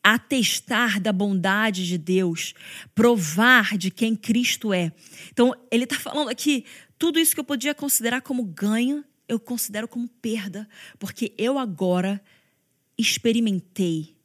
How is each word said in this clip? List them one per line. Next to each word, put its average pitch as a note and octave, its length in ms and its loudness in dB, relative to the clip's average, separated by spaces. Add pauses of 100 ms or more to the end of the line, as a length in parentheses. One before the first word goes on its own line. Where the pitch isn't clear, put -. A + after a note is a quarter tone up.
atestar A3 960 2
da G3+ 140 0
bondade G3 760 0
de F3 100 -2
Deus, F3 560 0 (400)
provar G#3+ 840 4
de F#3 120 -2
quem A3+ 280 -2
Cristo A3+ 560 0
é. F3 180 0 (400)
Então, B3 240 4 (160)
ele A#3+ 140 2
tá C#4 100 -6
falando C#4+ 340 -4
aqui, C4 360 0 (340)
"Tudo D#4+ 200 2
isso D#4+ 140 2
que - 60 -4
eu C4 60 -6
podia C#4+ 280 -2
considerar B3+ 460 -2
como B3+ 240 -4
ganho, A3 580 -2 (240)
eu A#3 140 -2
considero A3+ 480 -8
como A#3+ 220 -8 (120)
perda, G#3 460 -6 (320)
porque - 380 -6
eu C4 200 0
agora F#3+ 640 -2 (760)
experimentei G3 1160 0 (120)